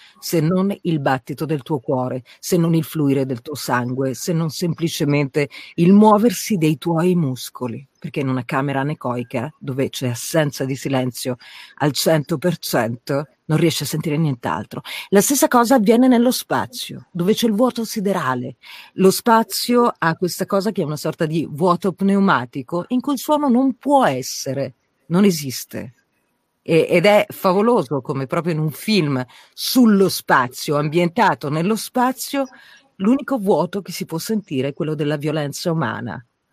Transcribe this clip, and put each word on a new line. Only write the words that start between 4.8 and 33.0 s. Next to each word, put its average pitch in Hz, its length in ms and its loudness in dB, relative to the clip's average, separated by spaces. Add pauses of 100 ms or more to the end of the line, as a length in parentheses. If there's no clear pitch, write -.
il 175 180 6
muoversi 214 640 4
dei 151 200 2
tuoi 170 380 0
muscoli, 127 720 -6 (100)
perché - 220 -10
in 135 80 -2
una 131 160 -2
camera 135 380 -2
anecoica, 127 760 -6
dove 135 300 -4
c'è - 220 -6
assenza 143 560 -2
di 135 100 -4
silenzio 127 600 -4 (380)
al 143 180 0
cento 160 440 0
per 165 200 -2
cento, 139 680 -4 (180)
non 156 120 0
riesci 160 260 0
a - 20 -6
sentire 156 300 -4
nient'altro. 127 680 -4 (280)
La 196 100 4
stessa 294 300 2
cosa 240 260 4
avviene 233 320 4
nello 240 240 4
spazio, - 800 -6
dove 175 220 0
c'è - 120 -2
il 226 80 2
vuoto 233 300 0
siderale. 131 720 -4 (380)
Lo 190 180 6
spazio 233 840 2
ha 165 180 0
questa 180 300 -4
cosa 196 260 -2
che 185 100 -2
è 147 40 0
una 151 100 -4
sorta 160 300 -4
di 156 240 -2
vuoto 170 420 0
pneumatico, 175 960 0
in 254 140 -2
cui 285 120 -2
il 247 60 -4
suono 294 300 0
non 247 280 2
può 269 280 2
essere, 131 720 -4 (320)
non 185 180 4
esiste. 135 680 -2 (680)
E, 160 280 2
ed 170 160 4
è 208 220 6
favoloso 190 720 0
come 135 280 -6
proprio 170 260 -2
in 156 60 -2
un 156 120 -2
film 147 520 0 (300)
sullo 208 540 4
spazio, 143 680 0
ambientato 170 720 0
nello 170 260 0
spazio, 262 680 -4 (520)
l'unico 262 400 0